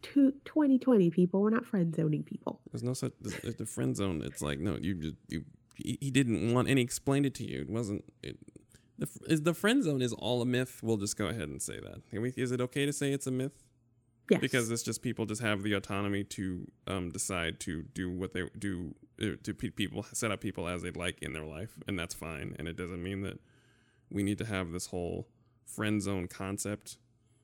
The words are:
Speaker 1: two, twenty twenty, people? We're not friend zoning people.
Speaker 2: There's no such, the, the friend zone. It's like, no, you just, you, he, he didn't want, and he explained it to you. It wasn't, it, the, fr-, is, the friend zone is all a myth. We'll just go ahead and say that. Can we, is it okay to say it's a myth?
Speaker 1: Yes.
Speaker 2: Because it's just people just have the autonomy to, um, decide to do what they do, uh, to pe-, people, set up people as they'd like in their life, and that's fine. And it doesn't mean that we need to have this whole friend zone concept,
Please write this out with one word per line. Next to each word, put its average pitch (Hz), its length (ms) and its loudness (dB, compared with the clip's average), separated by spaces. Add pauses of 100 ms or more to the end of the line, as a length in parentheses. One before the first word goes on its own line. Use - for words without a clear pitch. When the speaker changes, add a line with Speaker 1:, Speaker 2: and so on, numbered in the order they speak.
Speaker 1:
two, 269 300 6 (120)
twenty 277 360 6
twenty, 208 280 8
people? 180 320 6
We're 214 100 4
not 226 140 2
friend 170 300 2
zoning 151 300 2
people. - 360 -8 (120)
Speaker 2:
There's 120 100 -6
no 123 100 0
such, 127 280 -4
the, 113 360 -6
the 113 80 -8
friend 123 320 -2
zone. 92 280 0
It's 69 180 -8
like, 71 160 -2
no, 82 180 0
you 92 180 -2
just, 78 200 -4 (140)
you, 80 160 -4 (320)
he, - 240 -4
he 139 100 -4
didn't 117 420 4
want, 123 160 4
and 135 100 6
he 123 60 6
explained 139 420 2
it 127 100 -2
to 113 120 -8
you. 67 120 -4
It 71 100 -6
wasn't, 104 340 -2 (200)
it, - 120 -10 (640)
the, - 80 -2
fr-, - 220 -12
is, 156 140 2
the 165 120 2
friend 233 300 4
zone 139 180 2
is 120 100 2
all 120 300 0
a 120 40 2
myth. 127 360 0
We'll 113 140 4
just 101 200 -2
go 101 120 -2
ahead 90 200 -4
and 67 140 -8
say 52 160 -6
that. 50 320 -12
Can 104 120 -6
we, 123 140 -2
is 123 140 0
it 123 100 0
okay 131 240 0
to 143 80 0
say 143 200 0
it's 139 160 -2
a - 20 0
myth? 131 320 -2 (680)
Speaker 1:
Yes. 180 100 6
Speaker 2:
Because 123 300 4
it's 117 120 0
just - 200 -4
people 117 240 0
just 110 160 -4
have 104 200 2
the 104 120 2
autonomy 101 500 0
to, 92 420 -4 (200)
um, 90 240 -2
decide 85 500 -2
to 82 220 -4 (120)
do 90 160 -4
what 90 220 -4
they 90 160 -2 (100)
do, 90 360 -4 (260)
uh, 95 220 -2
to 107 120 -4
pe-, - 160 -6
people, 101 320 -2 (100)
set 113 180 -2
up 95 100 -2
people 92 260 -4
as 87 160 -4
they'd 87 140 -6
like 87 260 -4
in 71 120 -6
their 78 100 -6
life, 78 420 -10
and 101 120 -2
that's - 160 -4
fine. 78 440 -8
And 78 100 -6
it 82 80 -6
doesn't 87 260 -6
mean 95 200 -4
that 95 160 -6 (720)
we 101 120 0
need 101 160 2
to 107 80 -4
have 92 260 -2
this 90 140 -6
whole 87 420 -4 (380)
friend 107 340 0
zone 95 260 -2
concept, 98 720 -6 (480)